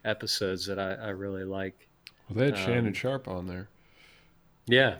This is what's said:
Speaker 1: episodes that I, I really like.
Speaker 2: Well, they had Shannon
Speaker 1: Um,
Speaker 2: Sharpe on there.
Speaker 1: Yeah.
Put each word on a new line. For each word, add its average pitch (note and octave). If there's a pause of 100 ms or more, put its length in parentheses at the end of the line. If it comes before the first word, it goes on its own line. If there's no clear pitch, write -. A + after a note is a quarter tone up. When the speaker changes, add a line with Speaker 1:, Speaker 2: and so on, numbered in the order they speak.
Speaker 1:
episodes G2+
that G2
I, F#2+
I A2
really F#2+
like. F#2+ (400)
Speaker 2:
Well, G2
they C3
had C3
Shannon A2+
Speaker 1:
Um, G2+
Speaker 2:
Sharpe C3
on F2+
there. F#2 (960)
Speaker 1:
Yeah. B2